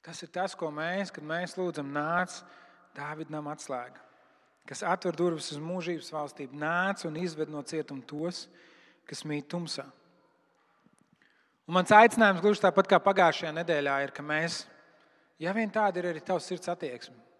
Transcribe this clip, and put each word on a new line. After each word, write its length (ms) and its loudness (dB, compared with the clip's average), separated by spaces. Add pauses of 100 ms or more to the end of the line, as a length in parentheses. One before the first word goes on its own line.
Tas 200 -16
ir 80 -20
tas, 240 -4
ko 160 -4
mēs, 400 -4
kad 120 -14
mēs 360 -6
lūdzam, 320 -4
nāc, 480 -2 (560)
Dāvida 340 -10
nama 240 -6
atslēga, 460 -8 (640)
kas 160 -12
atver 320 0
durvis 400 -2
uz 80 -8
mūžības 480 -6
valstību, 480 -10
nāc 480 -2
un 140 -4
izved 320 -4
no 100 -6
cietuma 400 -6
tos, 460 -6 (580)
kas 220 -12
mīt 240 -4
tumsā. 320 -6 (1900)
Un 60 0
mans 180 4
aicinājums, 480 8
gluži 220 4
tāpat 260 6
kā 140 8
pagājušajā 560 4
nedēļā, 420 0
ir, 140 -6
ka 100 -10
mēs, 380 -2 (760)
ja 160 -4
vien 160 0
tāda 320 2
ir 80 0
arī 140 -6
tavs 260 -2
sirds 220 -4
attieksme 420 -8 (260)